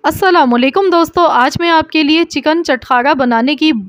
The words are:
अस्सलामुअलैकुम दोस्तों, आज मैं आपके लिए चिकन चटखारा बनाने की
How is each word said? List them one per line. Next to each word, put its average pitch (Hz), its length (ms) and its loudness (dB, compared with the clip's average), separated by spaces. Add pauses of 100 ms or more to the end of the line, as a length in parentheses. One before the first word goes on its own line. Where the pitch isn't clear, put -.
अस्सलामुअलैकुम 320 840 0
दोस्तों, 339 400 0
आज 254 320 0
मैं 339 80 -2
आपके 320 340 0
लिए 311 220 0
चिकन 311 380 -2
चटखारा 254 520 0
बनाने 254 400 0
की 311 160 0 (180)